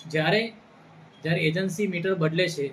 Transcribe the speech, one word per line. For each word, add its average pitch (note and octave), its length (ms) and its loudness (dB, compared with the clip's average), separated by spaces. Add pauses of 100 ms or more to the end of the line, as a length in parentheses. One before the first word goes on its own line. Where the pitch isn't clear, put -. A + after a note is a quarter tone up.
(100)
જ્યારે, F#3 420 2 (720)
જ્યારે D#3+ 180 0
એજન્સી F3+ 460 0
મીટર F#3 280 0
બદલે E3 340 2
છે C#3+ 240 -4